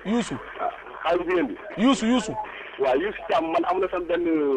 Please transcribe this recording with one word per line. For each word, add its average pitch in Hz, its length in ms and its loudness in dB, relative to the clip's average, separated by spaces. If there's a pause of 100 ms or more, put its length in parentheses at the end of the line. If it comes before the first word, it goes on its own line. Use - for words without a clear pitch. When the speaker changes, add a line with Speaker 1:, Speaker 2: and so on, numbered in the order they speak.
Speaker 1:
Youssou. 190 340 0 (220)
Speaker 2:
Ah, - 100 0 (340)
xaalis 170 220 2
bi 175 80 0
ngeen 165 140 4
di. 98 80 -6 (200)
Speaker 1:
Youssou, 233 300 4
Youssou. 226 280 2 (440)
Speaker 2:
Waaw, - 200 4
Youssou - 300 -4
Thiam, 202 240 2
man - 120 2
am 180 160 0
na 185 80 0
sama 180 180 -4
benn, 170 180 0 (320)